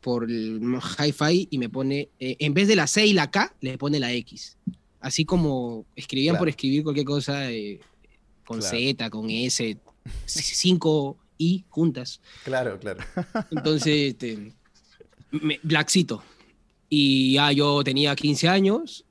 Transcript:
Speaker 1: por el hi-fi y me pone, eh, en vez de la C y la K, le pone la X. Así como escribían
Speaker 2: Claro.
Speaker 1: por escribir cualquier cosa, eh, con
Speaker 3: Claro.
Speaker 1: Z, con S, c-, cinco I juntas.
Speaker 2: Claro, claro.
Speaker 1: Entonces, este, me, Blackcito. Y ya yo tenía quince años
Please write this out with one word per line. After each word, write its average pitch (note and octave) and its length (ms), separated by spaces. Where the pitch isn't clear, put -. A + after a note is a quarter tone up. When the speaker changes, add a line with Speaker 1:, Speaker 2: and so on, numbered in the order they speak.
Speaker 1:
por A#2 280
el A2 320
hi-fi D#3 500
y C#3+ 80
me A#2+ 120
pone, C3+ 400
eh, C3 200
en D3 140
vez G3 140
de A3 80
la D#3 100
C G#3+ 220
y G#3+ 60
la D3+ 180
K, - 300
le C3 180
pone D3 200
la A#2+ 140
X. - 440
Así C#3+ 260
como C3 600
escribían C#3 380
Speaker 2:
Claro. F#3+ 80
Speaker 1:
por E3 80
escribir C#3 340
cualquier C#3+ 240
cosa, C#3+ 440
eh, G#2 280
con A2+ 140
Speaker 3:
Claro. G#2+ 180
Speaker 1:
Z, A#2+ 320
con A2 220
S, A2+ 460
c-, - 180
cinco D#3 760
I F3+ 300
juntas. C3 520
Speaker 2:
Claro, B2+ 360
claro. F#2+ 240
Speaker 1:
Entonces, D3+ 640
este, G#2+ 380
me, D3+ 320
Blackcito. D#3+ 600
Y C3+ 460
ya C#3+ 180
yo C#3+ 320
tenía C#3 320
quince D3 320
años G3 640